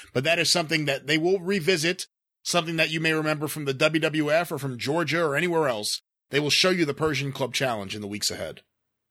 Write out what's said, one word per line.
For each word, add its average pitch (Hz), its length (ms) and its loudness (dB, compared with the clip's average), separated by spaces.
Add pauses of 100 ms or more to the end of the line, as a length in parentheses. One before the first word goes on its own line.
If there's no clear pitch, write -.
(140)
But 160 100 0
that 165 160 2
is 160 100 2
something 156 360 0
that 139 220 -2
they 156 100 4
will 180 240 2
revisit, 175 680 0 (340)
something 170 360 0
that 156 120 2
you 160 120 -2
may 160 100 2
remember 156 380 0
from 151 160 -6
the 139 80 0
W 156 260 2
W 156 320 0
F 170 220 2
or 151 40 -4
from 131 220 -6
Georgia 156 420 0
or 147 140 0
anywhere 160 320 2
else. 107 340 -2 (280)
They 135 100 0
will 147 100 0
show 185 200 4
you 180 160 2
the 143 80 0
Persian 139 400 -2
Club 120 200 -4
Challenge 107 420 -2
in 107 60 -8
the 104 60 -6
weeks 101 240 -4
ahead. 82 300 -8 (500)